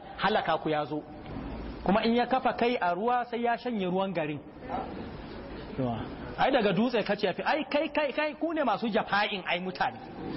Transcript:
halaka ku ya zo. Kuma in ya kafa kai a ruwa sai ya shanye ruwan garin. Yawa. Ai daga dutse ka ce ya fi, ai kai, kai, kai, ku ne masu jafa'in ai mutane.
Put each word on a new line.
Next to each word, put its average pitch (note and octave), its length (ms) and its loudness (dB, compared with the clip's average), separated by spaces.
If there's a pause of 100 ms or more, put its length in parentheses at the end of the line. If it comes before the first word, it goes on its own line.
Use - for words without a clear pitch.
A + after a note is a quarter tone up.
(180)
halaka F#3 440 2
ku D#3+ 80 0
ya D3+ 160 2
zo. D3 160 -4 (840)
Kuma G3+ 200 6
in A3+ 120 6
ya A#3+ 100 4
kafa B3+ 320 2
kai A#3+ 240 4
a F3 140 4
ruwa A#3+ 340 2
sai A3+ 120 -4
ya A#3 160 2
shanye A3+ 280 -2
ruwan F#3+ 280 2
garin. D#3 260 0 (1400)
Yawa. A#2+ 220 0 (400)
Ai G3 120 6
daga G#3 220 4
dutse A3 320 2
ka G3+ 100 2
ce G3 120 0
ya E3+ 60 2
fi, F#3+ 100 -6
ai C#4 260 2
kai, D4 200 2
kai, D4 240 0
kai, D4+ 200 0
ku D#4+ 200 -2
ne D#4 100 0
masu A3+ 260 0
jafa'in G3+ 580 0
ai F3 120 0
mutane. F3+ 400 -2 (380)